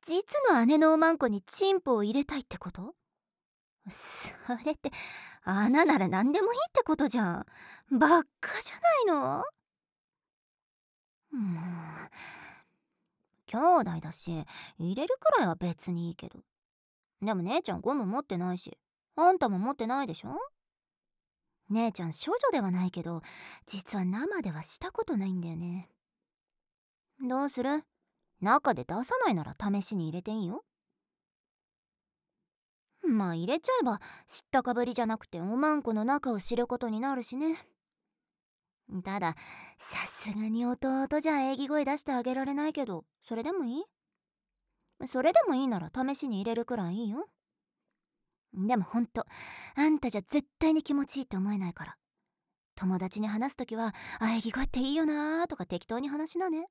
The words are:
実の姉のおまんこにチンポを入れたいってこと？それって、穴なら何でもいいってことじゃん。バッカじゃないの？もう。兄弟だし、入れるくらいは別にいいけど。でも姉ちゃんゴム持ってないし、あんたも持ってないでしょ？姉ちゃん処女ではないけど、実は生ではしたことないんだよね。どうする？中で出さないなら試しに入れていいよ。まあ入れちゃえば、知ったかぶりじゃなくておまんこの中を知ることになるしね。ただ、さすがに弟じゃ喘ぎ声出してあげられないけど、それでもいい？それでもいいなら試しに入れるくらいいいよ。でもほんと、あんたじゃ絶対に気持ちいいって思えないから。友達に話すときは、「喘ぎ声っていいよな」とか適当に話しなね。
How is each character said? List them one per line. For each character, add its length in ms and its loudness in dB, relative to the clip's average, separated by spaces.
実 320 0
の 140 8
姉 120 8
の 160 8
お 40 6
ま 140 6
ん 60 2
こ 120 2
に 140 -2
チ 280 0
ン 80 4
ポ 160 2
を 80 2
入 80 0
れ 140 2
た 100 -6
い 60 -4
っ 20 -8
て 140 -14
こ 140 -12
と？ 220 -12
そ 400 -8
れ 80 2
っ 20 -2
て、 160 -6
穴 420 6
な 120 8
ら 120 4
何 240 4
で 80 4
も 100 4
い 60 0
い 100 -2
っ 60 -10
て 100 6
こ 140 2
と 100 2
じ 120 0
ゃ 120 2
ん。 140 -6
バ 180 6
ッ 180 8
カ 200 -6
じ 120 -8
ゃ 400 4
な 0 -
い 80 2
の？ 240 -2
も 300 -2
う。 20 -8
兄 120 -6
弟 200 -2
だ 100 -10
し、 340 -8
入 180 -2
れ 120 -2
る 120 0
く 200 4
ら 60 4
い 20 2
は 80 0
別 360 -6
に 180 -4
い 20 -8
い 40 -10
け 120 -16
ど。 160 -18
で 120 0
も 80 0
姉 200 0
ち 80 -6
ゃ 60 -2
ん 60 -6
ゴ 120 0
ム 120 0
持 140 -2
っ 60 -6
て 120 -4
な 160 -2
い 40 -6
し、 200 -14
あ 160 8
ん 80 4
た 80 2
も 100 0
持 140 -2
っ 40 -4
て 120 -4
な 160 0
い 40 -6
で 80 -8
し 100 -18
ょ？ 120 -8
姉 240 2
ち 80 -8
ゃ 60 -4
ん 40 -4
処 200 -4
女 200 2
で 80 2
は 120 0
な 140 0
い 60 -2
け 120 -8
ど、 180 -6
実 300 -8
は 60 0
生 380 -2
で 100 -4
は 120 -8
し 160 -10
た 120 -10
こ 140 -4
と 100 -2
な 120 0
い 60 -2
ん 60 -2
だ 80 -6
よ 80 -8
ね。 340 -8
ど 240 0
う 40 -2
す 140 -4
る？ 220 0
中 320 4
で 100 -4
出 100 -8
さ 180 0
な 80 4
い 40 2
な 100 -2
ら 120 -12
試 240 -2
し 140 -6
に 140 -2
入 80 -6
れ 40 -6
て 100 -8
い 120 -4
い 40 -4
よ。 180 -8
ま 280 2
あ 60 -4
入 120 -4
れ 140 0
ち 80 -2
ゃ 20 2
え 40 2
ば、 160 -2
知 120 -10
っ 20 -18
た 120 4
か 100 -2
ぶ 100 0
り 100 -2
じ 80 -2
ゃ 40 2
な 120 -2
く 100 -16
て 120 -12
お 60 -6
ま 180 2
ん 80 0
こ 120 -2
の 100 0
中 300 0
を 80 -4
知 160 -2
る 100 2
こ 100 -4
と 120 -4
に 100 -4
な 160 -2
る 80 -6
し 140 -10
ね。 280 -2
た 160 -4
だ、 160 -2
さ 300 -8
す 260 -6
が 160 -4
に 160 0
弟 420 0
じ 80 0
ゃ 60 4
喘 200 0
ぎ 140 -4
声 160 2
出 120 0
し 60 -8
て 80 -4
あ 100 0
げ 120 -2
ら 100 -2
れ 100 -4
な 140 -2
い 60 -4
け 120 -2
ど、 200 -8
そ 100 -8
れ 80 -4
で 100 -4
も 100 -2
い 160 -4
い？ 60 -6
そ 140 -2
れ 100 6
で 160 8
も 80 2
い 40 2
い 100 0
な 100 0
ら 160 -8
試 180 -2
し 140 -6
に 120 -4
入 40 -4
れ 120 -2
る 100 -4
く 100 -4
ら 160 -2
い 40 -4
い 100 -4
い 40 -4
よ。 200 -6
で 220 0
も 80 2
ほ 160 -2
ん 60 0
と、 200 -6
あ 140 4
ん 100 4
た 100 -2
じ 80 -4
ゃ 40 -4
絶 240 0
対 140 6
に 100 2
気 100 -2
持 120 2
ち 120 -6
い 40 -4
い 20 -4
っ 40 -10
て 100 -4
思 160 0
え 40 -2
な 120 -2
い 40 -10
か 120 -12
ら。 120 -16
友 240 0
達 220 -6
に 80 -2
話 240 -2
す 20 -16
と 100 -6
き 120 -8
は、 180 -4
「喘 220 2
ぎ 100 -4
声 140 -2
っ 20 0
て 140 0
い 100 0
い 40 2
よ 100 2
な」 420 0
と 80 -6
か 100 -6
適 220 -6
当 120 -2
に 100 -4
話 220 -4
し 80 -4
な 100 0
ね。 220 -2